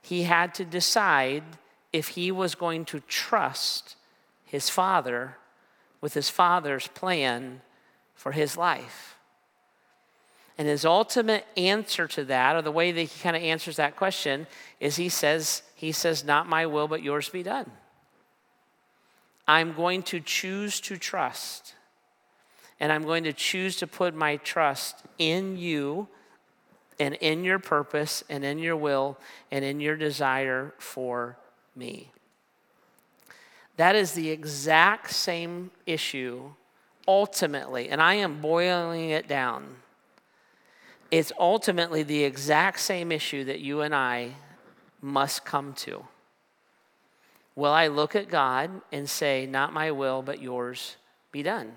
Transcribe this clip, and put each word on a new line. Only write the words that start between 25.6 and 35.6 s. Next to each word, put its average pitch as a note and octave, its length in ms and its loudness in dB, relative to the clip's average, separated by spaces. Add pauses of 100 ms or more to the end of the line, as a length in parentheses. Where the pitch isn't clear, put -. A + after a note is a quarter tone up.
and C#3+ 160 0
in D#3+ 300 0
your F#3 120 2
purpose D3+ 720 -2
and C#3 140 -6
in C#3+ 160 -4
your E3 160 0
will C#3 420 0 (320)
and C#3 140 -2
in C#3 160 -4
your D3+ 160 0
desire C3+ 800 -2
for B2 600 -6 (400)
me. B2 340 -12 (1700)
That F3+ 180 6
is F#3+ 160 2
the D#3+ 200 -2
exact D#3 800 2
same F3 600 -4 (140)